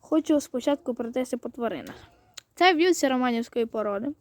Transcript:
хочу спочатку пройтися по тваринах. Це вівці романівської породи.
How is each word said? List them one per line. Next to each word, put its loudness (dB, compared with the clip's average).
хочу 0
спочатку -4
пройтися -6
по -12
тваринах. -8
Це 6
вівці 4
романівської 0
породи. -4